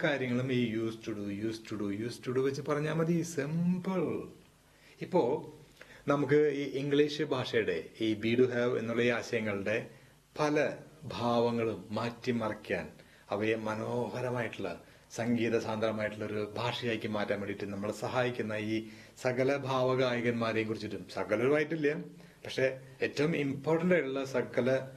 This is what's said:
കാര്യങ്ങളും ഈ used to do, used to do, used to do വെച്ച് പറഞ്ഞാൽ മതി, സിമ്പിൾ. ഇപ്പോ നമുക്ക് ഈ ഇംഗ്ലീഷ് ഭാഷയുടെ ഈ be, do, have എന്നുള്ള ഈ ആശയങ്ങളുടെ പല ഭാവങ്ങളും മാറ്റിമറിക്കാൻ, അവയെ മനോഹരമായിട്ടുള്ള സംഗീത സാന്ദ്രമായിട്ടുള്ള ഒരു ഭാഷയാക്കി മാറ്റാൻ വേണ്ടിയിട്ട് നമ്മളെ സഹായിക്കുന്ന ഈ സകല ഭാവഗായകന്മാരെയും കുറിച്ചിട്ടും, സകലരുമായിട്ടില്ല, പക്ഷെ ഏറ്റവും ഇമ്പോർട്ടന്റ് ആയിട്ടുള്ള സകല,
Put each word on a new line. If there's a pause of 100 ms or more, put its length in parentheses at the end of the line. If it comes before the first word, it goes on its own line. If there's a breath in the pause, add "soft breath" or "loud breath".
കാര്യങ്ങളും
ഈ
used
to
do,
used
to
do,
used
to
do
വെച്ച്
പറഞ്ഞാൽ
മതി,
സിമ്പിൾ. (760 loud breath)
ഇപ്പോ (540 loud breath)
നമുക്ക്
ഈ
ഇംഗ്ലീഷ്
ഭാഷയുടെ (160)
ഈ
be,
do,
have
എന്നുള്ള
ഈ
ആശയങ്ങളുടെ (480 loud breath)
പല (280)
ഭാവങ്ങളും
മാറ്റിമറിക്കാൻ, (420 loud breath)
അവയെ
മനോഹരമായിട്ടുള്ള (320 loud breath)
സംഗീത
സാന്ദ്രമായിട്ടുള്ള
ഒരു
ഭാഷയാക്കി
മാറ്റാൻ
വേണ്ടിയിട്ട്
നമ്മളെ
സഹായിക്കുന്ന
ഈ (340 loud breath)
സകല
ഭാവഗായകന്മാരെയും
കുറിച്ചിട്ടും,
സകലരുമായിട്ടില്ല, (240 loud breath)
പക്ഷെ (240 loud breath)
ഏറ്റവും
ഇമ്പോർട്ടന്റ്
ആയിട്ടുള്ള
സകല,